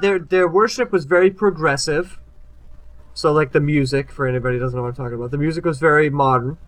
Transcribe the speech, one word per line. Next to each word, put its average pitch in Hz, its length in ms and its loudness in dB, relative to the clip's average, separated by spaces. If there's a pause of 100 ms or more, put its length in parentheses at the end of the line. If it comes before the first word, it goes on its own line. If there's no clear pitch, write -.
their, 196 180 0
their 180 300 2
worship 214 420 0
was 175 140 0
very 180 260 4
progressive. 160 880 -2 (960)
So, 160 180 0
like, 151 200 0
the 151 80 2
music, 139 500 0
for 139 160 -4
anybody 127 300 -2
who 120 40 -4
doesn't 127 160 -4
know 123 60 -4
what 123 60 -6
I'm 123 60 -8
talking 123 200 -8
about, 120 160 -8
the 143 80 -4
music 156 280 -2
was 151 120 -2
very 151 300 4
modern. 135 480 0 (120)